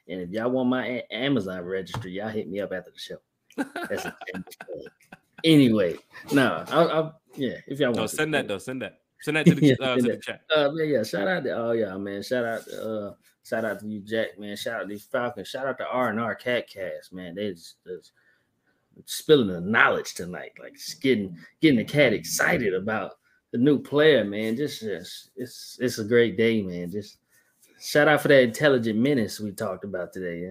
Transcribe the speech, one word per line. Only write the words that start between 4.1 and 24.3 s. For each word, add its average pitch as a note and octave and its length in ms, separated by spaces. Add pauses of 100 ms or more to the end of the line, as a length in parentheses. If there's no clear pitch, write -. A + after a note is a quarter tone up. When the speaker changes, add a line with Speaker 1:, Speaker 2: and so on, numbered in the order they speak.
Speaker 2:
<laughs> - 60
Speaker 1:
shameless - 360
plug. - 220 (560)
Anyway, A2+ 540 (360)
no, G2+ 360
I, D3 160 (160)
I, D3+ 100 (240)
yeah, A#2+ 220 (100)
if C#3 140
y'all B2+ 120
Speaker 2:
No, A2+ 100
Speaker 1:
want G#2+ 80
to. - 60
Speaker 2:
send D#3 180
that B2+ 120
though. G2+ 120
Send C3 240
that. F#2+ 180 (200)
Send D3+ 160
that D#3 100
to E3+ 100
the, D#3 100
Speaker 1:
<laughs> - 0
Yeah, C3 140
Speaker 2:
uh, C3 140
Speaker 1:
send - 20
Speaker 2:
to B2+ 60
the A#2+ 100
Speaker 1:
that. G2 100
Speaker 2:
chat. - 180 (140)
Speaker 1:
Uh, C#3+ 160
man, D#3 180
yeah, B2+ 140
shout F#3+ 240
out F3+ 160
to A2 180
all A#2 140
y'all, G2 240
man. G2+ 240
Shout B2 220
out A2+ 220
to, - 220
uh, G#2 260 (300)
shout A2+ 200
out G2+ 160
to G#2+ 80
you, G#2+ 120
Jack, G#2+ 380
man. G#2 180
Shout A#2 200
out G2 60
to F#2 60
these G#2 160
Falcons. A#2+ 440
Shout C3 180
out B2+ 120
to F2+ 100
R B2 220
and G#2+ 100
R A2 160
Catcast, F#2+ 760
man. F2+ 220
They G#2 160
just, E2+ 240 (100)
just F2 280 (960)
spilling C3+ 420
the F2 120
knowledge A2 540
tonight, F2 460
like, - 140
just - 260
getting, G2+ 360 (260)
getting D3 160
the G#2 60
cat C#3+ 280
excited B2+ 640
about G2+ 380 (380)
the B2+ 80
new C3+ 220
player, D3 420
man. G#2+ 320